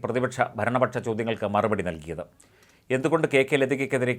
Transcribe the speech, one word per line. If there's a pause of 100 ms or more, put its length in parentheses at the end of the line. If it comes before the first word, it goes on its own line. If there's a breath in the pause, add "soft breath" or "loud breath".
പ്രതിപക്ഷ (200)
ഭരണപക്ഷ (120)
ചോദ്യങ്ങൾക്ക്
മറുപടി
നൽകിയത്. (680 soft breath)
എന്തുകൊണ്ട്
കെ
കെ
ലതികയ്ക്കെതിരെ